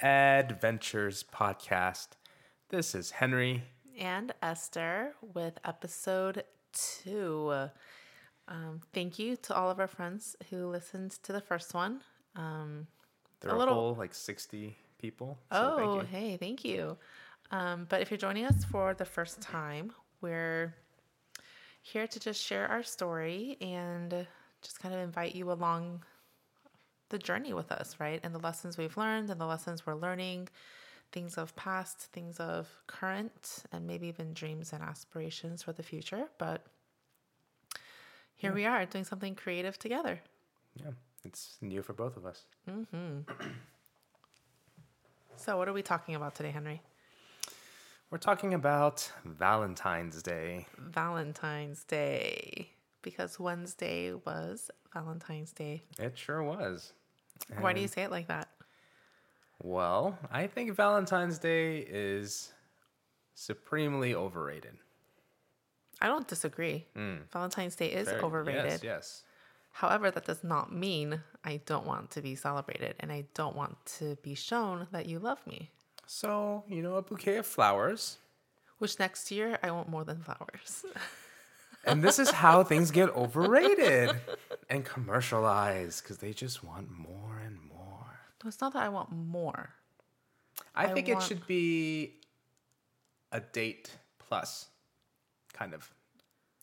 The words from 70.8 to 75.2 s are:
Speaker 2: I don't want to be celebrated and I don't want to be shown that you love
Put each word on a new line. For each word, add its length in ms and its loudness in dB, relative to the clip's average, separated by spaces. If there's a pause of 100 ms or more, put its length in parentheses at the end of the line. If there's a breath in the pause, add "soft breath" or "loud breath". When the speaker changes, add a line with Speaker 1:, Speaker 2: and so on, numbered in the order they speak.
Speaker 2:
I 220 -4
don't 200 0
want 260 -4
to 100 -6
be 140 -4
celebrated 640 -4
and 120 -6
I 220 -4
don't 220 -2
want 280 -6 (140)
to 240 -4
be 140 -6
shown 560 -2
that 160 -6
you 120 -4
love 280 -4